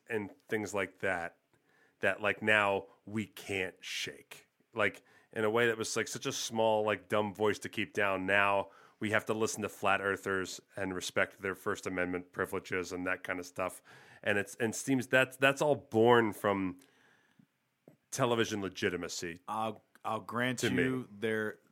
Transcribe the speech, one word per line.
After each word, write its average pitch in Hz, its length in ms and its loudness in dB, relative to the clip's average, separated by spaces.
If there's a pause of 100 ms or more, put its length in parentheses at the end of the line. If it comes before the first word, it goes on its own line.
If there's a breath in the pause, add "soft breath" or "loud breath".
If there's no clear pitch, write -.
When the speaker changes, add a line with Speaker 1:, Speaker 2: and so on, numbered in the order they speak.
Speaker 1:
and 107 220 -4 (180)
things 104 240 -4
like 98 280 -4
that, 87 340 -2 (640 soft breath)
that, 98 220 0
like, 101 200 0
now 104 420 4 (200 soft breath)
we 107 220 -6
can't 92 540 -6
shake. - 680 -10 (280)
Like, 104 280 0 (300 soft breath)
in 110 120 0
a 107 60 4
way 117 160 4
that 113 100 2
was, 110 200 -4
like, 110 120 -2
such 127 180 -8
a 135 60 -4
small, 110 520 2
like, 104 240 -2
dumb 107 260 0
voice 104 260 0
to - 80 -10
keep - 240 -6
down. 95 320 0
Now 98 440 2 (320 loud breath)
we 107 100 -2
have 107 160 0
to 113 80 0
listen 110 280 -2
to 98 60 -2
flat 98 320 0
earthers 95 600 -2 (160)
and 95 180 -4
respect 92 480 -4
their 98 120 -2
First - 320 -6
Amendment 90 460 -4
privileges 92 600 -4
and 90 140 -6
that 92 160 -2
kind 92 160 -6
of 87 80 -10
stuff. - 360 -6 (400 loud breath)
And 104 160 2
it's, - 220 -6
and 113 140 0
seems 131 340 -2
that's, 131 280 2
that's 135 260 2
all 147 120 4
born 113 580 6
from 95 440 0 (1300 soft breath)
television 113 520 0
legitimacy. 87 840 -4
Speaker 2:
I'll, 107 340 -4 (220)
I'll 107 160 -2
grant 120 400 -4
Speaker 1:
To 120 100 2
me. 127 140 2
Speaker 2:
you 127 240 -4 (100)
there 110 380 -2 (160)